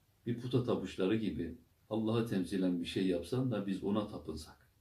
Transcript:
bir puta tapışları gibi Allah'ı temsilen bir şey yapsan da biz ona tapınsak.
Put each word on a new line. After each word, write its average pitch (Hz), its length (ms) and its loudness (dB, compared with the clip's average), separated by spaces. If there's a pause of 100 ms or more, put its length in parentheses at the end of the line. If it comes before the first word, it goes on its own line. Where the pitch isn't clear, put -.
(260)
bir 120 140 -2
puta 127 240 0
tapışları 98 520 2
gibi 85 420 -2 (320)
Allah'ı 110 360 2
temsilen 92 540 2
bir 85 60 -4
şey 95 200 0
yapsan 123 440 0
da 101 160 -2
biz 95 180 -2
ona 104 240 2
tapınsak. - 600 -12 (120)